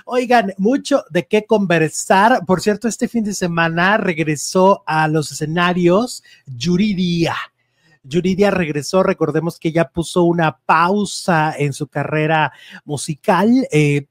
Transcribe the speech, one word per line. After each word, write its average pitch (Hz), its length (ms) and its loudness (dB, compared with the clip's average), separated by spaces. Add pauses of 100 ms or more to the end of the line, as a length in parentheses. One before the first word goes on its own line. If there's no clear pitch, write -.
Oigan, 233 540 0
mucho 247 520 0
de 165 180 -2
qué 208 180 0
conversar. 196 1000 2
Por 185 140 0
cierto, 208 300 -2
este 226 180 -6
fin 233 160 -2
de 202 100 -4
semana 170 600 0
regresó 185 920 2
a 156 220 0
los 156 240 -2
escenarios 175 920 0 (220)
Yuridia. 170 920 -2 (680)
Yuridia 180 460 0
regresó, 180 540 0
recordemos 160 560 -2
que - 80 -4
ella 165 220 0
puso 170 340 -2
una 170 340 0
pausa 175 960 0
en 147 160 -2
su 147 160 -8
carrera 156 640 -2 (320)
musical, 185 880 0
eh, 147 400 2